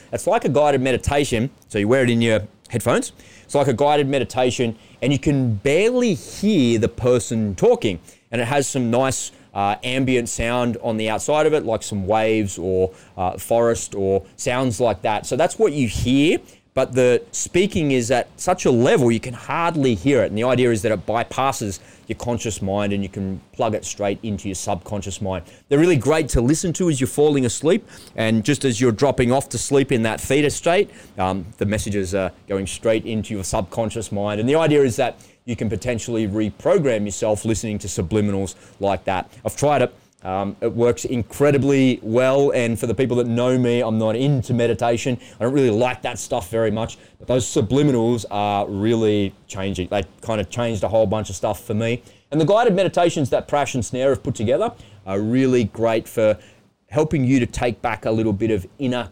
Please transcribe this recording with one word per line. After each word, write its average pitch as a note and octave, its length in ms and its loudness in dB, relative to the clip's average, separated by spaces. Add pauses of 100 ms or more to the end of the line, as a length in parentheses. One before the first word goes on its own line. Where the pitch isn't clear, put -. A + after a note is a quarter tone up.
(140)
it's - 140 -8
like A3+ 180 2
a G#3 40 0
guided C#3+ 320 4
meditation. C3 680 0 (180)
So - 120 -4
you G2+ 80 2
wear C3 160 4
it A#2+ 80 2
in A#2 100 2
your A2 200 2 (260)
headphones. - 440 0 (320)
It's - 120 -4
like C#3+ 120 2
a C#3 60 2
guided C#3+ 340 2
meditation, B2+ 680 0 (260)
and C3 100 0
you C#3 80 2
can C3 360 2
barely G#3 580 2
hear C#3 640 2
the A2 120 2
person A2+ 680 0
talking. A2 420 2 (340)
And A#2 80 -2
it A#2+ 60 -2
has C#3 220 0
some A#2+ 240 -2
nice, C3 400 0 (200)
uh, G2+ 320 0
ambient B2 460 0
sound A#2+ 540 -2
on A2+ 140 -4
the A2 120 -2
outside D3 380 0
of D3+ 80 2
it, C3 100 0
like A2 160 -2
some G2+ 240 -6
waves A2 540 0
or, F#2 320 0 (260)
uh, F#2 220 -4
forest A#2 560 0
or G2 260 0 (140)
sounds B2+ 440 -2
like A2+ 220 0
that. G#2+ 240 -2
So C3+ 100 -6
that's - 220 0
what G#3 160 2
you C#3 140 0
hear. C#3 500 2 (380)
But C3 180 0
the B2 380 4
speaking F3+ 600 0
is B2 180 0
at B2 200 0 (100)
such - 240 -2
a E3+ 80 4
level B2+ 400 4
you A2+ 80 0
can B2+ 140 -10
hardly D3 600 -2
hear A#2+ 280 2
it. F2+ 40 2
And F2+ 100 -6
the A2 80 -2
idea B2 260 2
is A2 120 -2
that G#2+ 100 0
it F#2 120 -4
bypasses A#2 760 -2 (280)
your A2 80 -6
conscious A#2 460 -6
mind G2+ 320 -2
and G2+ 100 -2
you F#2+ 60 -8
can F#2+ 320 -8 (100)
plug A2+ 240 -2
it - 80 -6
straight G2+ 400 -4
into G#2+ 240 -6
your G2 80 -6
subconscious G2+ 640 -8
mind. F#2+ 240 -6 (240)
They're C#3+ 120 2
really E3+ 180 4
great C#3+ 320 0
to C3 120 2
listen D#3+ 320 0
to F3+ 160 0
as C#3 120 0
you're B2+ 60 2
falling D3 360 2
asleep. D#3 420 0 (300)
And A2 300 2
just - 180 0
as A#2+ 160 0
you're A#2+ 140 4
dropping B2+ 380 2
off C3+ 180 0
to - 80 -8
sleep C#3 340 0
in A#2 120 2
that A2 180 -2
theta D3 300 2
state, F#3 380 0 (280)
um, F#2 300 -2 (100)
the G2+ 80 -2
messages G2+ 500 -2
are F#2+ 160 -2 (160)
going G2 200 -4
straight A2+ 380 -2
into A2 280 -6
your G2 100 -6
subconscious A2 680 -6
mind. G#2 280 -2
And A2+ 80 0
the C#3 80 2
idea D3+ 280 4
is B2 140 0
that B2 200 -2 (260)
you A#2+ 140 -8
can A2 120 -4
potentially A2+ 580 -4
reprogram A2 760 0
yourself G#2 400 -2
listening G#2+ 360 -2
to - 80 -12
subliminals G2 680 -2 (240)
like G2 240 -2
that. F#2 260 -4 (140)
I've - 140 -6
tried C#3+ 240 2
it. B2 120 0 (280)
Um, F#2+ 380 -6
it F2 140 -2
works A#2+ 320 0
incredibly C3+ 960 2
well, C3 480 4
and A#2 260 0
for A#2+ 100 -4
the A2+ 60 0
people A#2+ 240 0
that A#2+ 80 2
know B2 320 2
me, A#2+ 220 2
I'm A2+ 180 0
not A2 200 0
into C3+ 360 0
meditation. A#2 640 0 (220)
I A2 60 -2
don't B2+ 80 0
really C#3 160 4
like A#2+ 320 0
that A#2+ 180 -6
stuff B2 300 -4
very A2+ 220 0
much, A2+ 260 -4 (220)
but - 100 -8
those B2 160 0
subliminals B2 840 2
are G#2 380 0
really G#2 640 0 (140)
changing. F#2+ 400 -6
They G2+ 160 0 (180)
kind A2 200 -2
of F#2+ 80 -6
changed A#2 340 -4
a G#2+ 60 -2
whole A2 180 2
bunch G#2 220 -2
of G2 80 -10
stuff G#2+ 260 -4
for A2+ 100 -6
me. A#2 300 -2 (280)
And D#3 100 0
the D#3+ 40 2
guided G#3+ 300 4
meditations F3 540 0
that C3 180 0
Prash C#3+ 280 -2
and A#2+ 100 -2
Snare B2+ 240 0
have B2+ 120 0
put - 140 -6
together D3 380 0 (320)
are G2 160 -4
really B2 420 2
great A2+ 420 0
for G#2+ 320 2 (520)
helping D#3 340 0
you C3 160 4
to A#2+ 60 2
take B2 360 -4
back A2+ 240 -4
a A#2+ 60 0
little A2 220 0
bit A2 180 0
of F#2 160 -2 (100)
inner B2 340 -4